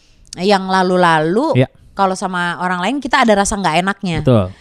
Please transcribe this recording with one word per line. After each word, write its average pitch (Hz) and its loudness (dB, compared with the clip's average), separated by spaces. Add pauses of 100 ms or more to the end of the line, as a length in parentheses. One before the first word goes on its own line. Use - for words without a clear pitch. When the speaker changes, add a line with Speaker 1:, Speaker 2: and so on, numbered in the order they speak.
(360)
Speaker 1:
yang 190 0
lalu-lalu. 185 2
Speaker 2:
Iya. - 2 (220)
Speaker 1:
Kalau 190 -2
sama 180 -6
orang 180 -4
lain 220 -4
kita 269 -2
ada 220 4
rasa 202 0
nggak 180 -2
enaknya. 190 -4
Speaker 2:
Betul. 120 4 (160)